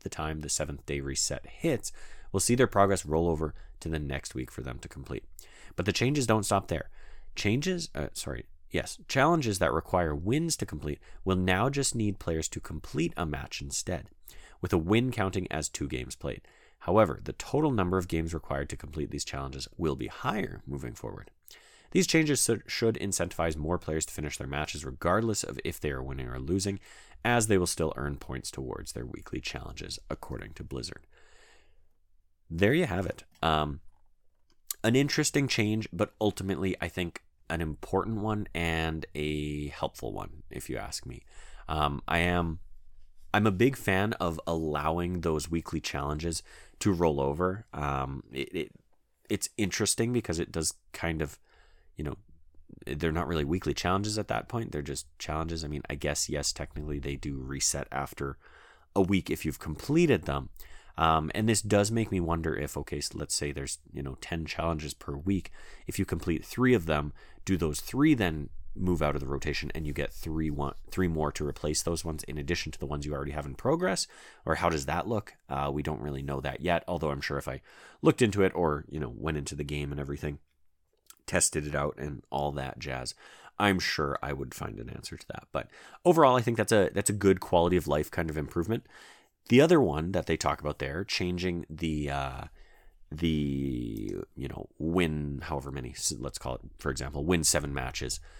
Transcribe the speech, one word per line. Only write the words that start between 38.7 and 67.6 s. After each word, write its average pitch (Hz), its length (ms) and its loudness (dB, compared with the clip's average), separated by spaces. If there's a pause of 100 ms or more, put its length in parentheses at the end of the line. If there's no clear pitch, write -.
a 76 540 -2
helpful - 440 -6
one, 50 360 -10
if - 220 -10
you 60 80 -4
ask - 260 -8
me. - 200 -12 (440)
Um, 76 380 0
I 85 140 4
am, 87 400 2 (720)
I'm 104 120 6
a 104 60 6
big 123 240 4
fan 101 380 2
of 82 320 0
allowing 82 720 0
those 80 300 2
weekly 80 300 -2
challenges 76 640 -2 (340)
to 104 140 4
roll 82 280 4
over. 90 540 0
Um, 67 480 -2 (100)
it, 67 220 -4
it, 85 180 -4 (560)
it's - 300 -2
interesting 107 540 2
because 110 260 0
it - 140 -2
does 80 220 0 (180)
kind 82 280 -2
of, 73 180 -4 (580)
you - 80 -4
know, 71 120 -4 (720)
they're 78 260 0
not 80 160 0
really 80 160 2
weekly 76 300 0
challenges 104 440 0
at 104 100 -2
that - 200 -2
point. 117 240 -4
They're 76 80 -2
just 71 260 -6 (120)
challenges. 80 440 -4
I 76 60 -6
mean, 73 220 -4
I 71 60 -4
guess, 71 340 -2
yes, 71 220 0
technically 76 460 -6
they 69 180 -4
do 69 200 -6
reset 67 560 -2
after 69 460 -4 (580)
a 101 60 8
week 92 260 4
if - 160 -2
you've 76 140 -2
completed 131 640 4
them. 69 260 -4 (500)
Um, 80 360 4
and 110 140 2
this 110 140 4
does 101 280 6
make 113 200 2
me 95 100 2
wonder 82 340 2
if, 71 220 -4
okay, 73 240 -6
so - 160 -6
let's - 180 -4
say 73 180 -2
there's, 71 260 -6 (120)
you 69 120 -8
know, 67 180 -8
ten 82 240 -4
challenges 78 480 -2
per - 240 -8
week. 90 340 0 (360)
If - 120 -4
you 98 60 2
complete 85 400 0
three 123 300 4
of 90 100 4
them, 73 300 0 (320)
do 95 100 4
those 78 240 0